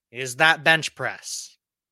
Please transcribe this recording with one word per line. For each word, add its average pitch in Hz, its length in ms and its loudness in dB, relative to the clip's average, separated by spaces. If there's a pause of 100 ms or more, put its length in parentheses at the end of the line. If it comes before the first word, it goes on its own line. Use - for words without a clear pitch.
(100)
is 123 260 -10
that 156 260 4
bench 160 320 2
press. - 640 -12 (340)